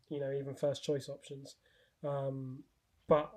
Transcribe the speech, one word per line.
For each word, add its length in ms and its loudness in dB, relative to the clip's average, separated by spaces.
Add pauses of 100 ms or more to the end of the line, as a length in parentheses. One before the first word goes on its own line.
you 100 -4
know, 120 0
even 240 -2
first 280 0
choice 240 0
options. 480 -12 (480)
Um, 600 -4 (440)
but 300 6